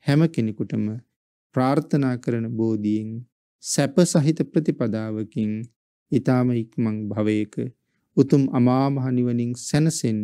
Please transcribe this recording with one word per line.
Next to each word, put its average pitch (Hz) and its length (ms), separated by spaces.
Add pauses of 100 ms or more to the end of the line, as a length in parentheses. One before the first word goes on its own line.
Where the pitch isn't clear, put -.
හැම 143 240
කෙනෙකුටම 110 560 (680)
ප්‍රාර්ථනා 135 640
කරන 117 320
බෝධියෙන් 110 600 (540)
සැප - 400
සහිත 160 400
ප්‍රතිපදාවකින් 110 1080 (600)
ඊ타ම 127 400
ඉක්මන් 113 540
භවයක 107 500 (600)
උතුම් 139 340
අමා 127 360
මහ 135 220
නිවනින් 120 460
සැනසෙන්න 143 680